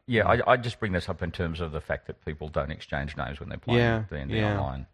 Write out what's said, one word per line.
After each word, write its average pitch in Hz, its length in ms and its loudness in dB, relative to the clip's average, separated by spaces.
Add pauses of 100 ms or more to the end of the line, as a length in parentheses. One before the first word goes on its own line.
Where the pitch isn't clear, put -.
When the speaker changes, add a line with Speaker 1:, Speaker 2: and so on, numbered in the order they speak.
Speaker 1:
yeah, 113 180 4
Speaker 2:
Mm. 120 220 6
Speaker 1:
I, 113 60 8
I 127 40 6
just 120 220 -4
bring 104 120 -2
this 90 180 -2
up 85 140 -4
in 85 80 -2
terms 82 280 -2
of 82 120 -4
the 78 100 -4
fact - 260 -4
that - 180 -12
people 78 240 -8
don't 76 220 -2
exchange 73 460 -6
names 67 220 -6
when - 100 -10
they're - 80 -8
playing 120 220 2
Speaker 2:
Yeah, 113 300 4
Speaker 1:
D 80 80 -8
and 69 140 -6
D 110 60 0
Speaker 2:
yeah. 107 140 2
Speaker 1:
online. 67 420 -2